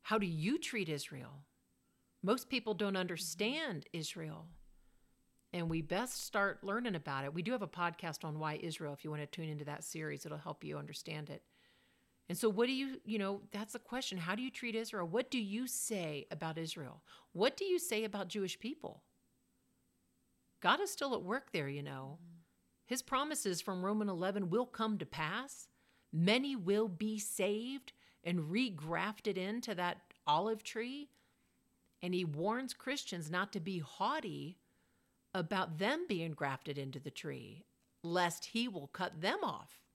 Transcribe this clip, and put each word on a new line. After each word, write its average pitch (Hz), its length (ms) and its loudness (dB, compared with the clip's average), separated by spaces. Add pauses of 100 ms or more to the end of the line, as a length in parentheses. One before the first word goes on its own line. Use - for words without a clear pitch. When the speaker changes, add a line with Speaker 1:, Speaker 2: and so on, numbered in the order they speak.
Speaker 1:
How 220 140 2
do 208 80 4
you 170 320 2
treat 208 300 -2
Israel? 139 560 -6 (800)
Most 233 260 4
people 226 240 0
don't 196 240 2
understand 185 920 0
Israel. 160 560 -6 (1040)
And 170 180 0
we 165 120 2
best 180 440 0
start - 380 2
learning 208 320 0
about 139 300 -2
it. 143 80 -4
We 175 80 0
do 190 120 0
have 240 80 0
a 180 60 -2
podcast 170 560 -2
on 156 160 -4
why 151 220 -2
Israel, 151 320 -4
if - 100 -12
you 156 60 -4
want 151 120 -2
to 147 60 -4
tune 160 220 -6
into 151 160 -4
that 147 180 -6
series, 151 420 -6
it'll 151 120 -6
help 151 260 -8
you 147 140 -6
understand 151 520 -8
it. 143 120 -10 (880)
And 175 100 -2
so 233 120 6
what 226 180 6
do 269 60 2
you, 262 320 -2
you 214 120 0
know, 202 240 0 (100)
that's 214 220 -6
the 240 60 -6
question. 233 400 -4
How 175 160 2
do 247 80 -2
you 254 80 -2
treat 226 240 -4
Israel? 220 320 -2
What 240 240 2
do 254 80 4
you 214 260 0
say 165 640 -2
about 160 300 -2
Israel? 160 420 -6 (320)
What 202 240 4
do 392 80 0
you 359 140 4
say 220 240 0
about 202 240 -2
Jewish 196 320 -2
people? - 420 -8 (1600)
God 240 180 8
is 403 120 2
still 277 240 2
at - 80 -2
work 226 280 0
there, 143 180 2
you 143 120 -2
know. 139 400 -8
Speaker 2:
Mm-hmm. 170 140 -18 (500)
Speaker 1:
His 247 160 -2
promises 269 600 0
from 185 220 -2
Romans 208 280 2
eleven 185 380 2
will 240 180 4
come 220 320 0
to 147 60 -2
pass. 190 640 -4 (460)
Many 240 420 6
will 208 320 4
be 214 300 -2
saved 214 760 -2 (300)
and 165 280 0
regrafted 190 840 0
into 214 380 -2
that 175 220 0 (300)
olive 202 360 4
tree. 262 460 -6 (920)
And 180 100 0
he 180 120 2
warns 208 480 0
Christians 175 580 -4
not 185 220 2
to 208 60 0
be 175 200 -2
haughty 185 800 -2 (760)
about 180 440 2
them 285 300 4
being 165 240 0
grafted 139 460 -2
into 135 220 -4
the 143 120 -6
tree, 139 540 -8 (380)
lest 170 420 4
he 233 220 0
will 170 200 -6
cut 175 340 -4
them 254 220 2
off. - 380 -6 (140)